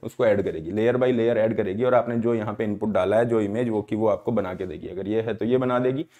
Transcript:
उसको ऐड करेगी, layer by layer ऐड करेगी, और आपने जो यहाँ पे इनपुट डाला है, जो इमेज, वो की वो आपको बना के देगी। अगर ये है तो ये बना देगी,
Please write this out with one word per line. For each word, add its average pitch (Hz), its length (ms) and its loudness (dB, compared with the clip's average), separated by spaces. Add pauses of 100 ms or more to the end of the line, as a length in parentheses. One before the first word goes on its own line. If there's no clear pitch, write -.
उसको 117 240 -2
ऐड 101 160 4
करेगी, 82 300 -6
layer 110 220 2
by 123 140 2
layer 117 280 2
ऐड 110 200 2
करेगी, 104 280 -2
और 123 100 4
आपने 117 240 2
जो 117 160 2
यहाँ 107 200 -2
पे 113 100 -4
इनपुट 104 240 -2
डाला 98 280 2
है, 120 100 4
जो 113 140 2
इमेज, 110 280 -2
वो 107 140 -2
की 110 140 -4
वो 110 120 2
आपको 104 240 0
बना 95 220 -2
के 90 120 -6
देगी। 80 220 -12
अगर 90 200 -8
ये 110 140 0
है 113 120 -4
तो 101 100 -4
ये 123 140 2
बना 127 200 0
देगी, 131 280 -2 (140)